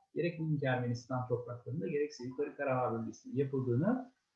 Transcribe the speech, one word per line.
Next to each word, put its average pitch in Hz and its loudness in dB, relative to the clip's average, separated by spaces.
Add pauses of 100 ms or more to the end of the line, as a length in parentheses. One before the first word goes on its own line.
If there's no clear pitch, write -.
(140)
gerek 165 0
bugünkü 147 0
Ermenistan 123 0
topraklarında 123 -4
gerekse 147 -2
Yukarı 135 -4
Karabağ 127 2
bölgesinde 113 -4
yapıldığını 135 2 (240)